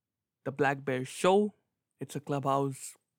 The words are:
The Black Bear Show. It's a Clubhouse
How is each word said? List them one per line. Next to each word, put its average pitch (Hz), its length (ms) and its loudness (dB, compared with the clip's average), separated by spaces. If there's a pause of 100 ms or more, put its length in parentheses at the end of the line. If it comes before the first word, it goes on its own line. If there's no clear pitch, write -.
(440)
The 131 80 -6
Black 139 320 2
Bear 127 200 -2
Show. 202 500 2 (460)
It's - 140 -10
a 139 60 -8
Clubhouse 139 760 -2 (240)